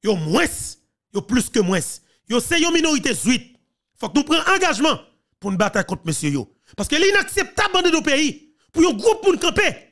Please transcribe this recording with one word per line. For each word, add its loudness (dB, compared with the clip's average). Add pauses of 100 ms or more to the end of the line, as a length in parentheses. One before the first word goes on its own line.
Yo 0
moins, 0 (680)
yo -4
plus 0
que 0
moins. 2 (480)
Yo 0
c'est 0
une 0
minorité 0
juive. -2 (420)
Faut -8
que 2
nous 0
prenions 0 (100)
engagement 0 (380)
pour -8
nous -4
battre 0
contre -8
monsieur -4
yo. -6 (220)
Parce -6
que 0
l'inacceptable 0
dans 2
nos 0
pays, -2 (180)
pour 4
un 0
groupe 0
pour 4
nous 0
camper 0 (180)